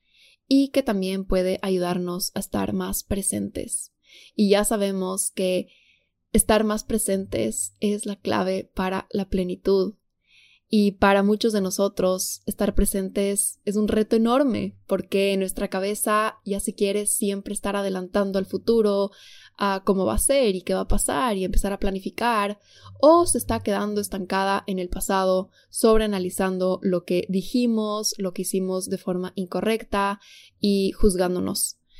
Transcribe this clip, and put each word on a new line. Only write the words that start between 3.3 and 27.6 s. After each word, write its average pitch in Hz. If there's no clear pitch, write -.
Y 202
ya 202
sabemos 196
que 185
estar 214
más 214
presentes 202
es 208
la 202
clave 190
para 190
la 202
plenitud. 190
Y 208
para 196
muchos 208
de 208
nosotros, 190
estar 202
presentes 202
es 202
un 214
reto 220
enorme, 226
porque 196
en 190
nuestra 190
cabeza 208
ya 202
se 202
quiere 202
siempre 196
estar 202
adelantando 196
al 190
futuro, 202
a 196
cómo 190
va 214
a 208
ser 247
y 180
qué 190
va 185
a 190
pasar, 214
y 185
empezar 185
a 196
planificar, 202
o 339
se -
está 226
quedando 208
estancada 196
en 190
el 180
pasado, 190
sobreanalizando 190
lo 180
que 180
dijimos, 214